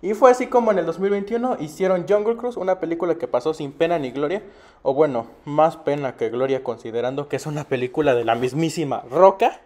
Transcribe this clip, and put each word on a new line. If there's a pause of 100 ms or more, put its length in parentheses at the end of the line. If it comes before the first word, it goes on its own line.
Y
fue
así
como
en
el
dos
mil
veintiuno
hicieron
Jungle
Cruise,
una
película
que
pasó
sin
pena
ni
gloria, (400)
o
bueno, (180)
más
pena
que
gloria
considerando
que
es
una
película
de
la
mismísima
Roca.